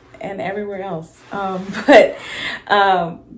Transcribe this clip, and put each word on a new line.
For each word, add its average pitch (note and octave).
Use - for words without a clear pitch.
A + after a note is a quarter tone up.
and G3
everywhere G3+
else. E3+
Um, F#3+
<laughs> -
but, -
um, F#3+